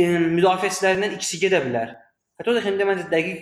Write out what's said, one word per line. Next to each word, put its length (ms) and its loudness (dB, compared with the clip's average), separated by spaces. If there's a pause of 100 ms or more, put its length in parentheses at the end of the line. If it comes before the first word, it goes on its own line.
(260)
müdafiəçilərindən 920 0
ikisi 220 -8
gedə 220 2
bilər. 340 -4 (440)
Tottenhamdə 480 0
məncə 200 -2
dəqiq 340 -2